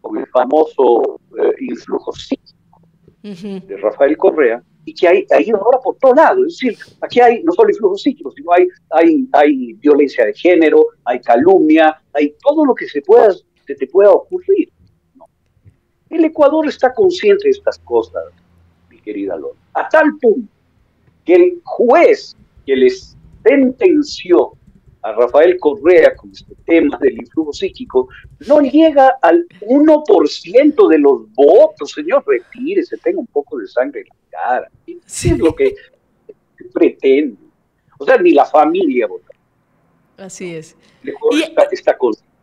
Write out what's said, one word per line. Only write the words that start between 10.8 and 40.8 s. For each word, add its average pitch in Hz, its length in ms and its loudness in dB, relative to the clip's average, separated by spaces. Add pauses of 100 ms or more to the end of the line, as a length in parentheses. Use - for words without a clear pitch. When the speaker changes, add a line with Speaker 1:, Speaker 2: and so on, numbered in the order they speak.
Speaker 1:
hay 127 160 -6
calumnia, 156 840 2 (120)
hay 147 280 -2
todo 302 220 0
lo 247 100 0
que - 140 -10
se 143 140 -8
pueda, 392 300 4
se - 420 -14
te - 120 -8
pueda 202 240 2
ocurrir, 185 600 -2 (420)
¿no? - 120 -20 (840)
El 320 160 0
Ecuador 311 420 0
está 254 260 -4
consciente 392 520 0
de 143 60 2
estas - 300 -4
cosas, 110 440 -6 (640)
mi - 100 -20
querida 98 380 -10
Lorena, 69 240 -14 (140)
a - 140 -8
tal 311 320 0
punto 220 300 -2 (760)
que 339 100 0
el 359 300 2
juez 247 720 0 (300)
que 135 100 -2
les 127 400 -2 (280)
sentenció 226 1080 0 (500)
a 107 80 -10
Rafael 139 480 2
Correa 147 560 2
con 101 160 -20
este - 240 -20 (100)
tema 160 340 0
del 127 200 -2
influjo 147 340 -8
psíquico 127 560 -6 (380)
no 294 140 4
llega 277 600 2
al 170 260 2 (160)
uno 302 420 2
por 370 240 2
ciento 226 580 2
de 160 120 4
los 127 340 0
votos. 160 580 2
Señor, 175 340 -4
retírese, - 760 -6
tenga 359 200 -4
un 247 80 -10
poco 143 320 -8
de 101 80 -12
sangre 123 360 -6
en - 40 -20
la - 80 -20 (160)
cara. 107 400 -8 (160)
¿Qué - 180 -18
Speaker 2:
Sí. - 260 -8
Speaker 1:
es - 80 -2
lo 156 180 -2
que 135 180 -2 (1000)
pretende? - 640 0 (600)
O 143 60 -14
sea, 247 140 2
ni 175 120 2
la 143 140 4
familia 147 640 -2
vota. - 180 -16 (920)
Speaker 2:
Así 185 360 -14
es. 156 220 -16 (260)